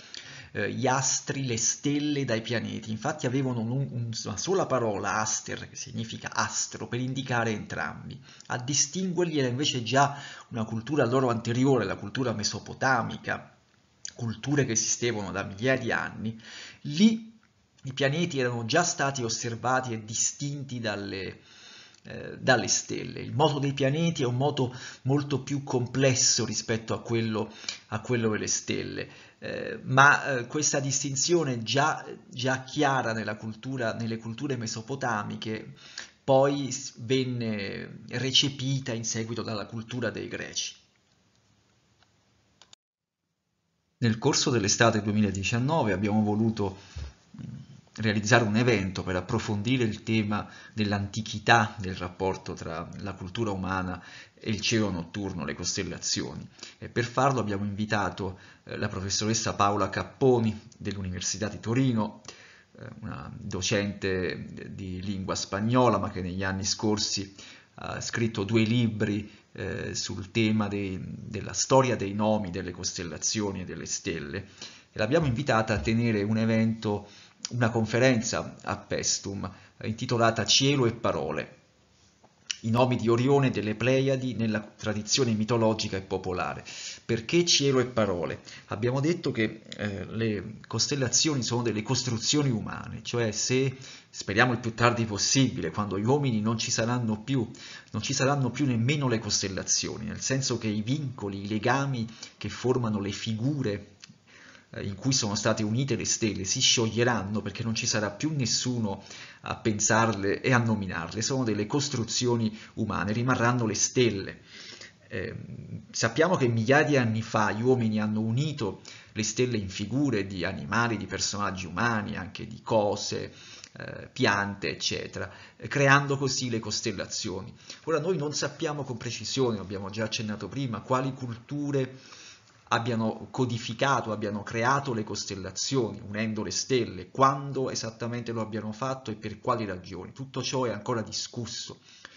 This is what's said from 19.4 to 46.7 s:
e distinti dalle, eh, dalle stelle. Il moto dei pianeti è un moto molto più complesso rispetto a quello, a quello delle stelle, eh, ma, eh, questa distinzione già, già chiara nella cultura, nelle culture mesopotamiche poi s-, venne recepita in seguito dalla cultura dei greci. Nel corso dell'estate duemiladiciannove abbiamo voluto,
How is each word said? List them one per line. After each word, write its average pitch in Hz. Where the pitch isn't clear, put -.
e 110
distinti 135
dalle, 98
eh, 87
dalle 110
stelle. 92
Il 107
moto 143
dei 139
pianeti 147
è 123
un 123
moto 135
molto 139
più 143
complesso 127
rispetto 110
a 98
quello, 113
a 110
quello 113
delle 101
stelle, 95
eh, -
ma, 135
eh, 120
questa 151
distinzione 139
già, 143
già 131
chiara 135
nella 107
cultura, 113
nelle 113
culture 123
mesopotamiche 110
poi 139
s-, -
venne 110
recepita 131
in 113
seguito 110
dalla 101
cultura 113
dei 98
greci. -
Nel 117
corso 156
dell'estate 110
duemiladiciannove 107
abbiamo 104
voluto, 104